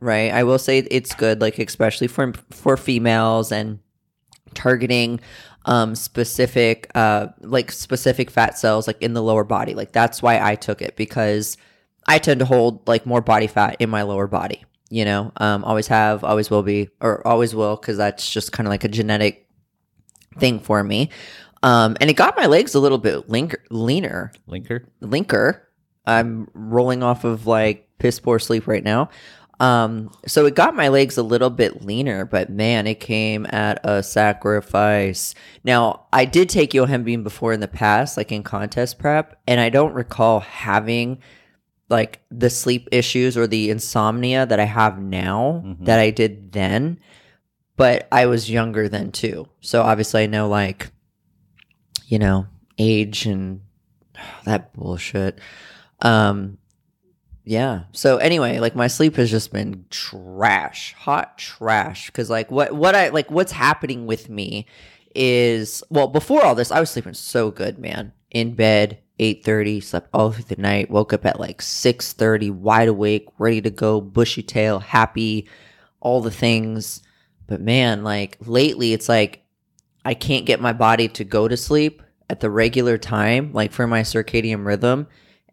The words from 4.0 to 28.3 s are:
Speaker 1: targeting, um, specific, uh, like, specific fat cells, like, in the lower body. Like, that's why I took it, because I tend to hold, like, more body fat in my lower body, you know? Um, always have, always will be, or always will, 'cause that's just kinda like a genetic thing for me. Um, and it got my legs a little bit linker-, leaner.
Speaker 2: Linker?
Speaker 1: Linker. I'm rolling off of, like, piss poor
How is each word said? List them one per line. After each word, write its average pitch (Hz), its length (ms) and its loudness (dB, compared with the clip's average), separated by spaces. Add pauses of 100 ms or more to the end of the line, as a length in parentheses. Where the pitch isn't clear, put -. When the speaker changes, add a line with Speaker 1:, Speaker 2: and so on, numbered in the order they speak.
Speaker 1:
targeting, 120 680 0 (460)
um, 117 280 2
specific, 117 1000 -2
uh, 104 320 2 (140)
like, 120 300 -4
specific - 600 -2
fat 113 260 0
cells, 110 300 0
like, - 160 -6
in 117 100 -2
the 117 100 -2
lower 110 220 2
body. 104 300 -4
Like, 104 180 -10
that's 117 300 0
why 120 180 4
I 104 140 0
took - 260 -6
it, - 160 -8
because 107 600 -4 (480)
I 156 120 4
tend 143 220 2
to 131 60 2
hold, 120 420 2
like, 113 160 2
more 120 160 2
body 110 260 2
fat 104 320 0
in 113 120 0
my 107 120 -2
lower 101 240 -2
body, 98 380 -6 (240)
you 110 160 -2
know? 101 320 -2
Um, 104 280 0
always 110 240 -2
have, 107 360 2
always 107 240 0
will 107 140 2
be, 101 260 0 (140)
or 113 240 0
always 117 280 2
will, 107 220 -2
'cause 107 220 -8
that's 104 320 -2
just - 220 -6
kinda 107 180 -2
like 101 140 -2
a 110 40 0
genetic 107 600 -2 (880)
thing 123 220 2
for 104 220 0
me. 104 280 -2 (520)
Um, 117 380 4
and 147 100 4
it 151 40 4
got - 220 4
my 339 100 2
legs 180 280 4
a 139 60 4
little 135 180 4
bit 101 300 -2
linker-, 135 280 -2 (140)
leaner. 113 600 -4 (160)
Speaker 2:
Linker? 117 360 -10 (160)
Speaker 1:
Linker. 127 600 0 (460)
I'm 113 460 0
rolling 123 500 0
off 120 220 0
of, 110 220 -2
like, 110 420 0 (100)
piss 120 220 0
poor 117 180 2